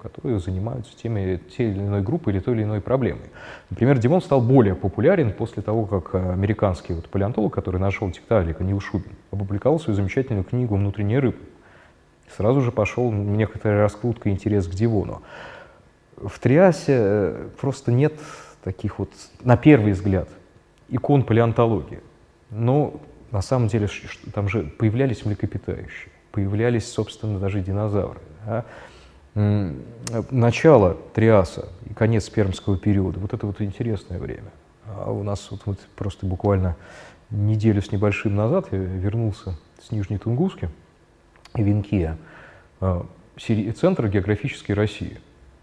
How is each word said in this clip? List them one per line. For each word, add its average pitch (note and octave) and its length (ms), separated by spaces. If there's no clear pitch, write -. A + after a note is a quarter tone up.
которые - 380
занимаются G#2 520
теми, F#2+ 380
те A#2 140
или F#2+ 100
иной G2+ 220
группой A2+ 320
или F#2+ 60
той B2 140
или A2 100
иной G#2 180
проблемой. B2 420
Например, C3 280
Дивон C3+ 220
стал C3+ 220
более A#2 320
популярен A2 580
после G#2+ 300
того, G#2+ 240
как, F#2 280
э, F#2 180
американский G2 600
вот E2 160
палеонтолог, G2 460
который F#2 260
нашёл G2 300
Тиктаалика, E2+ 520
Нил G2 180
Шубин, - 320
опубликовал G2+ 500
свою G#2+ 160
замечательную G2+ 480
книгу A#2+ 320
"Внутренняя G2+ 460
рыба". A#2+ 160
Сразу A#2+ 240
же A#2+ 120
пошёл A#2 380
некоторая G#2 680
раскрутка G#2+ 480
и G2+ 40
интерес G2 340
к F2 80
Дивону. G2+ 480
В - 220
Триасе, D#3 580
э, G2+ 500
просто C3 320
нет C#3+ 220
таких - 340
вот, G2 100
на B2 140
первый A2+ 360
взгляд, F#2+ 360
икон C#3 320
палеонтологии. A2+ 800
Но A#2+ 500
на G2 120
самом B2 260
деле G#2 180
ш-, - 220
ш-, - 100
там G2+ 140
же A2 140
появлялись A2+ 460
млекопитающие, - 840
появлялись, G#2+ 580
собственно, G#2+ 480
даже G2 220
динозавры, G2+ 600
да. A2+ 180
М, G#2 480
начало A#2 680
Триаса G#2+ 540
и - 60
конец A2+ 360
Пермского G2 480
периода, F#2+ 420
вот G2+ 140
это A2 120
вот G2+ 140
интересное G2+ 580
время. - 320
А G2 260
у G#2 100
нас G2+ 280
вот, F#2+ 160
вот G2 120
просто - 320
буквально F#2 480
неделю G#2+ 520
с - 100
небольшим G#2 420
назад A#2 380
я F#2+ 60
вернулся F#2+ 760
с - 60
Нижней G#2 260
Тунгуски, B2 500
Винкия, G2+ 600
э, F#2 220
сери-, A2 360
центр E3 360
географической G#2 640
России. - 440